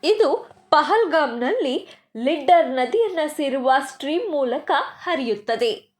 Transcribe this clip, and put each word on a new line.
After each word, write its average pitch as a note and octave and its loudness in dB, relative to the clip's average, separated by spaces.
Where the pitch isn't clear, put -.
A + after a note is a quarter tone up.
ಇದು F#4 2
ಪಹಲ್ಗಾಮ್‌ನಲ್ಲಿ D4+ 0
ಲಿಡ್ಡರ್ C#4+ 2
ನದಿಯನ್ನ E4+ 0
ಸೇರುವ C4+ -2
ಸ್ಟ್ರೀಮ್ D#4+ -4
ಮೂಲಕ C#4 -2
ಹರಿಯುತ್ತದೆ. A#3 -4